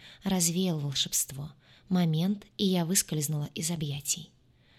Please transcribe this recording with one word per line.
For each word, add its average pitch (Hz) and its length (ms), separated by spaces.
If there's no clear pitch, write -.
развеял 180 540
волшебство. 143 760
Момент, 180 560
и 208 80
я 180 220
выскользнула 151 680
из 160 160
объятий. 151 600